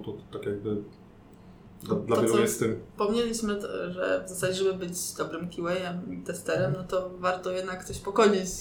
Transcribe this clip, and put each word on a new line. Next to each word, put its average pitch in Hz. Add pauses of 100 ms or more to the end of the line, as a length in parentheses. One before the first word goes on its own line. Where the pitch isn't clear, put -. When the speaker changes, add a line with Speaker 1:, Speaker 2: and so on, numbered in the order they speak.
Speaker 1:
to 107 (240)
tak -
jakby 104 (1080)
dla, 110
Speaker 2:
To, 104
Speaker 1:
dla 113
Speaker 2:
to, 110
Speaker 1:
wielu 113
Speaker 2:
co 110
Speaker 1:
jest -
tym. 110 (120)
Speaker 2:
wspomnieliśmy, 226
to, 185
że 185
w 185
zasadzie, 185
żeby 190
być 175
dobrym 160
Q 170
A-em 180
i 180
testerem, 160
no 180
to 180 (100)
warto 180
jednak 185
coś -
pokodzić 196 (120)